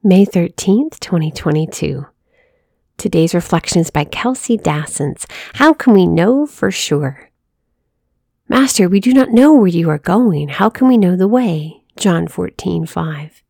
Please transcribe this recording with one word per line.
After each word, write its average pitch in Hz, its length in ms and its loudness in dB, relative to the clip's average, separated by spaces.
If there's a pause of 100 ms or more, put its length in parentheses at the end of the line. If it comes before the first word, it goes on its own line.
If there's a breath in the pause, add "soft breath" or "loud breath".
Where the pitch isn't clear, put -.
May 196 220 6
thirteenth, 196 720 -2
twenty 160 300 -4
twenty-two. 151 760 -4 (920)
Today's 165 380 0
reflection 170 460 -2
is 165 100 -4
by 147 120 -2
Kelsey 240 540 -4
Dassens. 151 720 -6 (260 loud breath)
How 302 200 2
can 254 200 2
we 185 140 6
know 214 400 0
for - 240 -4
sure? 143 580 -6 (1200)
"Master, 247 400 2
we 196 100 2
do 254 140 2
not 262 160 4
know 262 240 6
where 226 140 6
you 165 240 0
are 151 80 -2
going. 175 480 0
How 196 240 -2
can - 160 0
we 247 100 4
know 185 180 2
the 190 120 0
way?" 175 560 -2 (140)
John 165 300 0
fourteen 170 600 -8
five. 151 600 -10